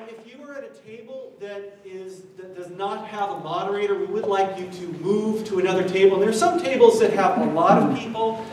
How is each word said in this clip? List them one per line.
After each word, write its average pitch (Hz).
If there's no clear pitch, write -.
if 226
you 277
are 285
at 277
a -
table 240
that 202
is, 185
that 185
does 175
not 196
have 208
a 165
moderator, 190
we -
would 214
like 190
you 180
to 180
move 214
to 190
another 185
table. 190
And 190
there 220
are -
some 349
tables 240
that 208
have 190
a 226
lot 180
of -
people, -